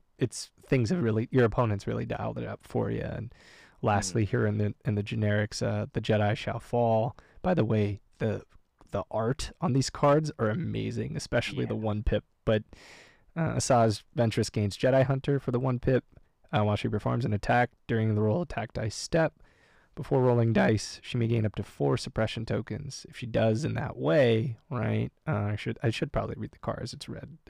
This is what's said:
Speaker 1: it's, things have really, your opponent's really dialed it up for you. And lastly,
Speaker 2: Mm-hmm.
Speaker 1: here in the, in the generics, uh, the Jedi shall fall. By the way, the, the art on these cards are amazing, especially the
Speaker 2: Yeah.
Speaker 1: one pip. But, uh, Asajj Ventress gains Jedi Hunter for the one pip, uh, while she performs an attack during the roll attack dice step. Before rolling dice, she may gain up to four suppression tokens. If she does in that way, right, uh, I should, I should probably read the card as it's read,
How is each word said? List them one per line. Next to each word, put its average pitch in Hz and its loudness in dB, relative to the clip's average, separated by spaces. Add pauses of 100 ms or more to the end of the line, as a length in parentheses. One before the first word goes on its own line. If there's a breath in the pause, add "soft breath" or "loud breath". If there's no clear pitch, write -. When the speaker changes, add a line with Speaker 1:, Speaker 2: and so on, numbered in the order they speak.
(180)
Speaker 1:
it's, - -6 (160)
things 127 2
have 180 0
really, 113 0
your 127 6
opponent's 110 0
really 117 -2
dialed 110 -6
it 117 -6
up - -10
for 117 -2
you. 113 -4
And - -8 (480 loud breath)
lastly, 107 2
Speaker 2:
Mm-hmm. 101 -2
Speaker 1:
here 117 2
in 104 0
the, 104 0
in 107 0
the 101 0
generics, 107 0
uh, 107 -2
the 117 -4
Jedi 107 2
shall 110 -6
fall. 117 0 (260 soft breath)
By 185 0
the 147 2
way, 104 0 (160)
the, 104 -2 (480)
the 95 -4
art 113 -2 (100)
on 131 2
these 131 2
cards 147 4
are 110 2
amazing, 110 -4
especially 123 -4
the 110 -4
Speaker 2:
Yeah. 110 -6
Speaker 1:
one 107 -2
pip. - 0 (180)
But, 110 2 (760 loud breath)
uh, 151 -2
Asajj 117 4 (140)
Ventress 117 2
gains 104 -2
Jedi 131 4
Hunter 135 0
for - -6
the 123 0
one 127 -2
pip, 131 2 (480)
uh, 107 2
while 104 2
she 113 -2
performs 117 -2
an 107 -2
attack 123 2 (180)
during 110 2
the 104 2
roll 107 2
attack - -6
dice 110 -6
step. - 0 (640 soft breath)
Before 135 0
rolling 120 4
dice, 180 2
she - -6
may 117 2
gain 113 2
up 104 -2
to 101 -4
four 139 0
suppression - -4
tokens. 107 -6
If - -20
she - -10
does 113 0
in 110 -4
that 127 -6
way, 127 2 (120)
right, 113 -2 (160)
uh, 160 0
I 104 -2
should, - -6
I 117 2
should - -4
probably 107 -4
read 107 -8
the - -20
card - -6
as 135 -8
it's - -14
read, - -12 (120)